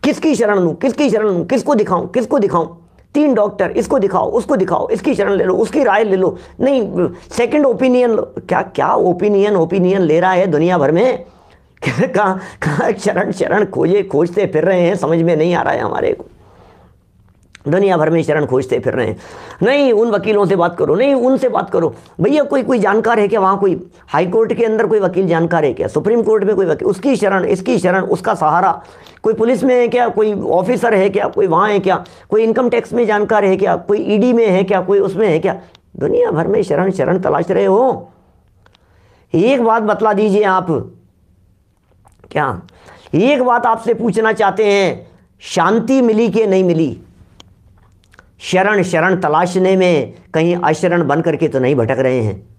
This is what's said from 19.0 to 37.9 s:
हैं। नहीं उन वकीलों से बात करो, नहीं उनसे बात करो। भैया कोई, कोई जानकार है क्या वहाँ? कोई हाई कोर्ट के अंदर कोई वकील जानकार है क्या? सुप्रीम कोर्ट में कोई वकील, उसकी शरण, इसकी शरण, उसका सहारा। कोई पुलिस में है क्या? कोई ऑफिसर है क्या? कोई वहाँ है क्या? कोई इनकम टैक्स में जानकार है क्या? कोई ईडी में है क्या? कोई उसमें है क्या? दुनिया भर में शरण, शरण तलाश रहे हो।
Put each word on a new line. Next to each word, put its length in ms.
हैं। 100
नहीं 300
उन 180
वकीलों 360
से 100
बात 220
करो, 160
नहीं 200
उनसे 340
बात 220
करो। 240
भैया 220
कोई, 200
कोई 160
जानकार 420
है 80
क्या 120
वहाँ? 180
कोई 280
हाई 180
कोर्ट 260
के 120
अंदर 220
कोई 140
वकील 260
जानकार 380
है 80
क्या? 160
सुप्रीम 340
कोर्ट 220
में 120
कोई 100
वकील, 220
उसकी 280
शरण, 280
इसकी 340
शरण, 240
उसका 320
सहारा। 480
कोई 120
पुलिस 300
में 160
है 80
क्या? 200
कोई 320
ऑफिसर 540
है 140
क्या? 200
कोई 180
वहाँ 240
है 80
क्या? 260
कोई 140
इनकम 260
टैक्स 240
में 140
जानकार 380
है 120
क्या? 200
कोई 220
ईडी 340
में 140
है 180
क्या? 160
कोई 180
उसमें 300
है 100
क्या? 220
दुनिया 340
भर 160
में 160
शरण, 280
शरण 280
तलाश 320
रहे 140
हो। 460